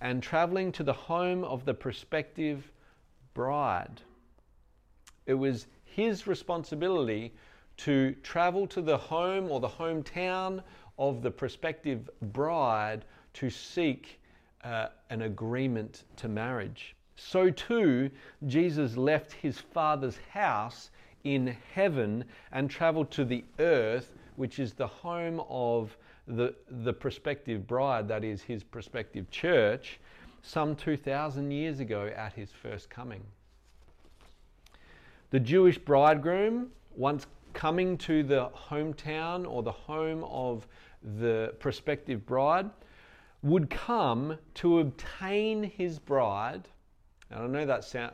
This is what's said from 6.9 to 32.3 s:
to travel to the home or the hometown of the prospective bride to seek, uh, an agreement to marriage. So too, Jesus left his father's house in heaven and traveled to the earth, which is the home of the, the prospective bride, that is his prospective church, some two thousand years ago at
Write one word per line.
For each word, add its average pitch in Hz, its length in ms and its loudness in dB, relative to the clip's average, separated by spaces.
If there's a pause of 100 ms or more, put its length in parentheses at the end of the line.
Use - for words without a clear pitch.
to 135 360 4 (100)
travel 180 440 0
to - 140 -6
the 151 160 4
home 180 520 -2
or 135 120 -2
the 120 80 0
hometown 185 920 -4 (380)
of 135 220 0
the 123 100 -2
prospective 143 800 -4 (240)
bride 117 720 0 (300)
to 127 140 -2
seek, - 720 -2 (460)
uh, 113 220 -2 (220)
an 113 140 -4
agreement 113 800 -2 (140)
to 127 100 -8
marriage. 107 680 -6 (200)
So 185 340 4
too, 143 600 4 (380)
Jesus 147 500 2
left 143 340 2
his - 280 -4
father's 151 580 0 (120)
house 120 600 -2 (340)
in 131 320 0 (180)
heaven 123 520 2 (260)
and 135 180 -2
traveled 160 420 2
to 147 120 0
the 120 220 -2 (140)
earth, 127 520 2 (240)
which 127 240 -6
is 120 140 -4
the 123 140 -4
home 170 600 -4
of 117 480 0 (320)
the, 117 260 0 (160)
the 120 240 -2
prospective 127 760 -6
bride, 123 400 0
that 107 160 -2
is 107 180 -4
his 113 220 -8
prospective - 640 -10
church, 127 680 4 (420)
some 151 340 -2
two 151 200 -2
thousand 143 560 -4
years 147 300 -2
ago 104 340 -2
at 107 180 -8